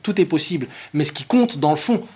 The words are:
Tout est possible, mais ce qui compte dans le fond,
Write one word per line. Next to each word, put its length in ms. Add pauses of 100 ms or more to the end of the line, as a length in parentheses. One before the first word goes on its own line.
Tout 160
est 60
possible, 440 (260)
mais 100
ce 80
qui 120
compte 340
dans 120
le 60
fond, 400